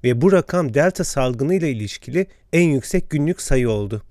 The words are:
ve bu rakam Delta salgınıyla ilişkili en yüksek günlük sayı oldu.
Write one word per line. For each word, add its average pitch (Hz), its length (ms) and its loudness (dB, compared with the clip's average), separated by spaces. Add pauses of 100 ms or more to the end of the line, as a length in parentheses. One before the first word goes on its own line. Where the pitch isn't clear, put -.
ve 123 160 2
bu 190 120 4
rakam 170 420 0
Delta 175 300 2
salgınıyla 139 640 -2
ilişkili 127 580 -4 (260)
en 170 100 4
yüksek 139 480 0
günlük 156 320 -2
sayı 123 280 2
oldu. 104 400 -4